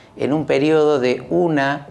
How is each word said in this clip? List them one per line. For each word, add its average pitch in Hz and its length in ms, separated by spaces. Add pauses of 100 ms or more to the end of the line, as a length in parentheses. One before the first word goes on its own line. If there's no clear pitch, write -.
(160)
en 123 160
un 151 140
periodo 151 520
de 123 300
una, 147 640